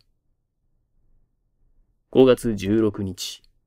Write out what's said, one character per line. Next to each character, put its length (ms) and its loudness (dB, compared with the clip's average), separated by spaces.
五 140 6
月 300 2
十 260 -2
六 220 -2
日、 400 -12